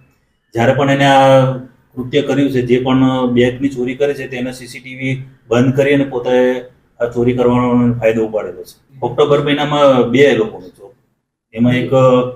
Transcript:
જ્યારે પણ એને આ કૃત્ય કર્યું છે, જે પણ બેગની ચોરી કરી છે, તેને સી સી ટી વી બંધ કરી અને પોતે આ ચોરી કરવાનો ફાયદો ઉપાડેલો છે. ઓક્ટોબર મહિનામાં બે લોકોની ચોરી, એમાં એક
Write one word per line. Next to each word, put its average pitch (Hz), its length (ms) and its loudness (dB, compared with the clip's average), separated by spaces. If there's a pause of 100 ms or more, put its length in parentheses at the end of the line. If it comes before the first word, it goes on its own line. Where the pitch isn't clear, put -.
(540)
જ્યારે 120 200 2
પણ 139 160 0
એને 139 140 2
આ 135 480 4 (440)
કૃત્ય 127 260 -4
કર્યું 135 280 -2
છે, 123 120 -2
જે 123 180 2
પણ 131 460 0
બેગની 123 420 0
ચોરી 123 260 -6
કરી 143 200 -2
છે, 131 120 -10
તેને 123 260 -10
સી 123 140 -18
સી 127 140 -18
ટી 131 140 -18
વી 131 280 -6 (260)
બંધ 127 280 2
કરી 139 180 2
અને 139 100 2
પોતે 127 560 0 (400)
આ 120 60 -2
ચોરી 120 260 -2
કરવાનો 123 600 0
ફાયદો 113 320 0
ઉપાડેલો 104 360 -8
છે. - 400 -20
ઓક્ટોબર 143 420 0
મહિનામાં 143 640 2
બે 131 260 4
લોકોની - 320 -6
ચોરી, - 280 -20 (560)
એમાં 120 220 0
એક 123 180 -4 (420)